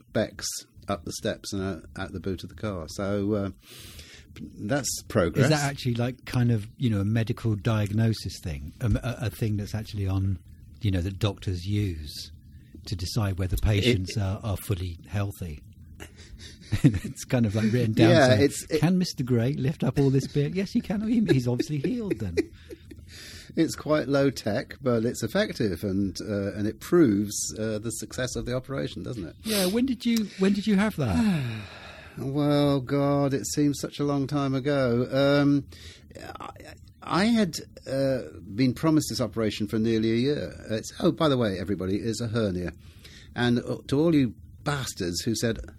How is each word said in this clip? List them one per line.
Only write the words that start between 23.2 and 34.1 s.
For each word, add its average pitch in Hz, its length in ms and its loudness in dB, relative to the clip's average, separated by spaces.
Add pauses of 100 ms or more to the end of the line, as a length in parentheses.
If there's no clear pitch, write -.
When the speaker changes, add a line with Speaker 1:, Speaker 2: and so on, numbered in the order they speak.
Speaker 1:
It's 156 180 2
quite 151 320 -2
low 139 220 4
tech, 123 520 -4
but 120 220 2
it's 117 200 -2
effective, 120 600 -2
and, 98 380 0
uh, 101 320 -2
and 104 120 -4
it 107 140 -4
proves, 107 800 4
uh, 110 200 -4
the 113 100 -6
success 120 480 -6
of 113 80 -6
the 123 100 -4
operation, 139 480 -6
doesn't 107 220 -8
it? - 180 -12
Speaker 2:
Yeah. 208 220 0
When 226 200 2
did 254 200 -4
you, 226 220 0 (120)
when 196 140 4
did 202 120 -2
you 208 120 4
have 208 180 2
that? 175 540 2
Speaker 1:
<sighs> 110 120 -8 (560)
Well, 143 640 2
God, 143 520 2
it 123 120 -2
seems 147 340 0
such - 200 -6
a 143 40 0
long 143 240 0